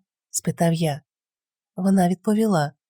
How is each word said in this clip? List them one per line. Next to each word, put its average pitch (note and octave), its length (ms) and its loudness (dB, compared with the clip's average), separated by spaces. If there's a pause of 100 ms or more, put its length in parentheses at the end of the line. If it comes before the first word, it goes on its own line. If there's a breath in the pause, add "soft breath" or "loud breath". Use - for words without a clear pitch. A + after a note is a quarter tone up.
(300)
спитав E3+ 440 -2
я. D#3+ 280 -4 (720)
Вона F#3+ 340 2
відповіла: G3 640 0 (160)